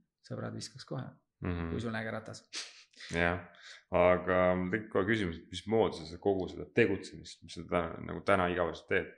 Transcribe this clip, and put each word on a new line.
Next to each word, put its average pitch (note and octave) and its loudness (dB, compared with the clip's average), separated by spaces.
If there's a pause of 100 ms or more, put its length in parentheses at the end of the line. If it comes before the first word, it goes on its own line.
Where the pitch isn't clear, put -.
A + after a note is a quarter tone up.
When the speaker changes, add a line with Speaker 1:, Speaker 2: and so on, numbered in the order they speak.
(240)
Speaker 1:
sõbrad, A2+ -8
viskaks - -14
kohe, C#3 -8 (380)
Speaker 2:
Mhm. F2 -2
Speaker 1:
kui A2+ -4
sul A#2 -6
on A2+ -6
äge A2 -6
ratas. G#2+ -10 (680)
Speaker 2:
Jah, F2 2 (520)
aga F2+ 6
mul F2+ 0
tekib G#2+ -2
kohe G2+ 2
küsimus, G2+ 0
et - -16
mismoodi G2+ 2
sa D#2+ -12
seda, E2+ -12
kogu G2 2
seda D#2+ -10 (100)
tegutsemist, F#2+ 0
mis E2+ -16
sa E2+ -10
täna, E2+ -2
nagu E2+ -6
täna F#2+ 4
igapäevaselt F2 -2
teed, F2+ 0